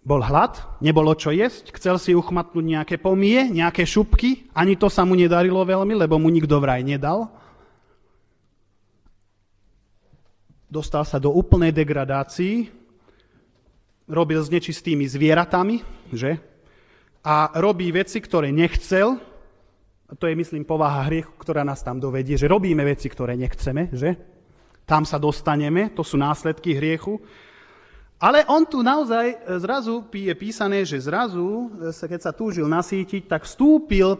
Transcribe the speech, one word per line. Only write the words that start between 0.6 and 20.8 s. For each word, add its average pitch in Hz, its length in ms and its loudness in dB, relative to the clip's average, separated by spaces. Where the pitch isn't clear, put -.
nebolo 156 320 4
čo 156 160 -2
jesť, 196 480 -4
chcel 180 240 0
si 175 160 2
uchmatnúť 170 480 -2
nejaké 160 320 -2
pomie, 202 560 2
nejaké 170 320 0
šupky, 220 720 2
ani 190 240 2
to 208 80 4
sa 185 160 2
mu 185 80 4
nedarilo 180 480 4
veľmi, 190 320 0
lebo 165 240 2
mu 160 160 4
nikto 156 240 2
vraj 135 240 2
nedal. 143 480 -4
Dostal 151 400 -4
sa 147 160 -4
do 143 80 2
úplnej 165 480 4
degradácii, 151 960 -4
robil 160 320 0
s 147 80 -6
nečistými 160 560 -2
zvieratami, 170 800 2
že? 139 240 -4
A 151 320 2
robí 180 320 0
veci, 190 320 -4
ktoré 156 240 0
nechcel, 190 720 2
a 147 80 -18
to - 80 -8
je, 165 80 0
myslím, 160 320 -6
povaha 147 400 0